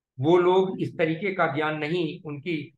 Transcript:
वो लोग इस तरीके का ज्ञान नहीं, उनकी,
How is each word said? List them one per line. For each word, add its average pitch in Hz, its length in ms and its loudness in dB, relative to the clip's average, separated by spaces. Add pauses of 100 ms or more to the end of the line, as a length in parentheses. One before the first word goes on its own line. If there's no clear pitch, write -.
(200)
वो 160 180 6
लोग 185 440 4
इस 135 160 -8
तरीके 170 360 -2
का 160 220 0
ज्ञान 151 220 -2
नहीं, 156 440 -4
उनकी, 147 420 -8 (140)